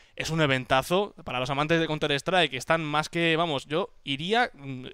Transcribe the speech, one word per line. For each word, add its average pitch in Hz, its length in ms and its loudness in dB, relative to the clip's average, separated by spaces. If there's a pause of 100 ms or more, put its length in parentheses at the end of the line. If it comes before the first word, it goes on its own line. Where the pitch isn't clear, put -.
(140)
es - 160 -6
un 160 100 0
eventazo. 135 760 2 (100)
Para 127 160 -6
los 127 100 -4
amantes 156 300 2
de 160 80 0
Counter-Strike 151 640 2
están 165 300 0
más 151 240 -2
que, 165 280 2
vamos, 156 300 0
yo 160 240 -2 (140)
iría, 175 500 -2
mm, 135 400 -12